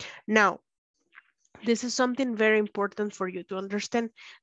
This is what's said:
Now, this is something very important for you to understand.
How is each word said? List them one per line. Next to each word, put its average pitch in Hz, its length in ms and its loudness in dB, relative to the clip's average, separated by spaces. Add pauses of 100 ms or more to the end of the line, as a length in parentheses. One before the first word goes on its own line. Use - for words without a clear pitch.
(260)
Now, 208 360 4 (1040)
this 226 180 2
is 247 100 -4
something 247 420 0
very 214 240 4
important 208 540 -4
for 190 140 -4
you 185 180 -10
to 190 120 -8
understand. 208 540 -4 (320)